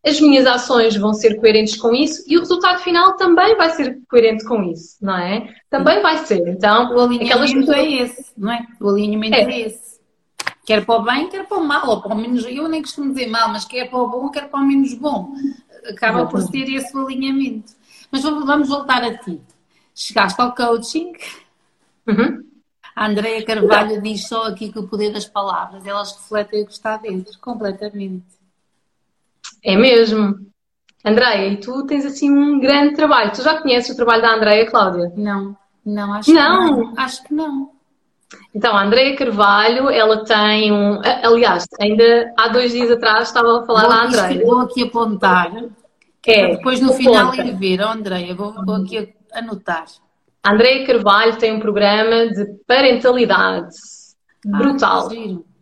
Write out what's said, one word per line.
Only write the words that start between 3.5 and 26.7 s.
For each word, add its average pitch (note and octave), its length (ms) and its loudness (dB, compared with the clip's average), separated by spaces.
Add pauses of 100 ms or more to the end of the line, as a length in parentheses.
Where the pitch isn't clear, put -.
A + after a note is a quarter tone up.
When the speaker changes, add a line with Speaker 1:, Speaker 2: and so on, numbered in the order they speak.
Speaker 1:
vai E4 160 2
ser C4+ 280 -6 (100)
coerente A3+ 360 4
com A3 180 -2
isso, E3 380 -10
não F#3+ 160 -4
é? F3+ 360 -6 (160)
Também D4+ 320 2
vai D#4+ 180 2
ser. F3+ 300 -2
Então, G#3+ 440 2
Speaker 2:
O B3 60 2
alinhamento A#3+ 260 0
Speaker 1:
aquelas B3+ 280 2
pessoas C#4 240 2
Speaker 2:
é D4+ 140 0
esse, B3 340 -6 (120)
não G#3 140 -6
é? A#3 80 -6 (220)
O G3+ 80 -2
alinhamento G#3+ 460 -2
Speaker 1:
É. A3+ 80 4
Speaker 2:
é B3 240 -4
esse. - 300 -18 (680)
Quer G#3+ 200 0
para A#3 140 2
o G#3 40 -2
bem, C#4 260 -2
quer G4 160 -12
para G4+ 120 -6
o E4+ 80 -2
mal, D4 240 -2
ou G3+ 120 -2
para G#3 120 -8
o G#3+ 40 -4
menos, A#3 280 -4
eu C#4 220 -8
nem D#4+ 140 -4
costumo C#4 320 -8
dizer B3 140 -6
mal, A3+ 220 -2
mas G#3 140 -8
quer B3 260 -10
para B3+ 100 -4
o A#3+ 100 0
bom, B3+ 200 -6
quer C#4+ 200 -10
para C#4 100 -6
o C#4 80 2
menos C#4 260 2
bom. C4+ 400 -6 (560)
Acaba A#3 360 -2
por - 140 -4
Speaker 1:
Exatamente. C4+ 320 -6
Speaker 2:
ser C4+ 40 -6
esse C4+ 220 -8
o C4+ 80 -6
alinhamento. C4+ 680 -6 (400)
Mas C4+ 100 -4
vamos, D4+ 240 -4
vamos C#4+ 240 0
voltar C4 340 -2
a A3+ 140 -6
ti. E3 220 -12 (560)
Chegaste G3 460 -4
ao A#3+ 120 0
coaching. B3 600 -4 (960)
Speaker 1:
Uhum. B3 360 0 (520)
Speaker 2:
A G#3+ 120 -4
Andreia A3 380 -4
Carvalho G#3+ 560 0
diz G#3 260 -8
só A3+ 200 -4
aqui G3+ 240 -10
que A3 80 -12
o F#3 80 -10
poder G#3 260 -4
das G#3 120 -8
palavras, F#3+ 600 -8
elas G3+ 280 -8
refletem G#3 500 -6
o - 20 -4
que - 80 -20